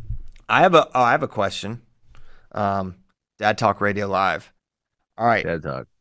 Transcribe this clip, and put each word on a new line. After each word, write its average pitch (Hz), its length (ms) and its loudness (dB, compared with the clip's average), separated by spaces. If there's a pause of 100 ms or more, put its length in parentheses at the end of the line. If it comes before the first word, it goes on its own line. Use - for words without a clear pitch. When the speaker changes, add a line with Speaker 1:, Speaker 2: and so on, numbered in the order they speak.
(500)
Speaker 1:
I 123 120 4
have 180 120 6
a, 156 140 6
oh, 127 140 0
I 120 100 4
have 151 120 2
a 127 40 -4
question. 101 540 -6 (720)
Um, 98 420 -4 (420)
Dad 107 220 0
Talk 104 200 2
Radio 101 280 -2
Live. 92 440 -2 (640)
All 113 100 0
right. 110 180 2
Speaker 2:
Dad 85 160 -4
Talk. 67 260 -8 (140)